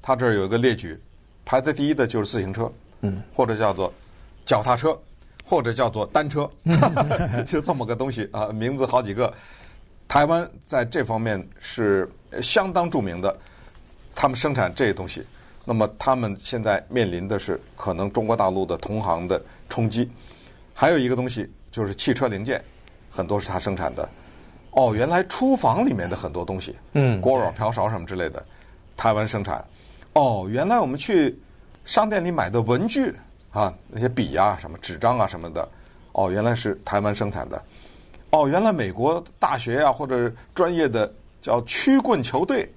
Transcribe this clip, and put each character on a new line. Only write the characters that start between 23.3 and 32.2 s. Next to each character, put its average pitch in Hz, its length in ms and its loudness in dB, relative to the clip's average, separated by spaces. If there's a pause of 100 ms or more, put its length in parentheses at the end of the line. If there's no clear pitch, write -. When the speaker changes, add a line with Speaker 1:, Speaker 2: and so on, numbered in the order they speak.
Speaker 1:
是 98 100 -6
他 95 80 -6
生 92 200 -4
产 80 180 -4
的。 - 140 -6 (640)
哦， 127 220 4
原 120 140 0
来 175 160 2
厨 254 320 2
房 175 280 2
里 285 80 2
面 90 160 -4
的 90 60 -4
很 - 180 -8
多 87 120 -4
东 92 160 -6
西， - 160 -12 (160)
Speaker 2:
嗯， 123 280 2
Speaker 1:
锅 131 180 4
碗 92 160 0
瓢 110 180 -2
勺 107 180 0
什 110 80 -4
么 85 80 -10
之 95 80 -8
类 87 140 -2
的， - 160 -10 (520)
台 113 160 2
湾 107 140 0
生 107 160 -4
产。 71 220 -6 (480)
哦， 117 360 4
原 131 200 0
来 240 100 4
我 185 80 2
们 131 100 -4
去 160 400 2 (480)
商 214 240 2
店 208 140 0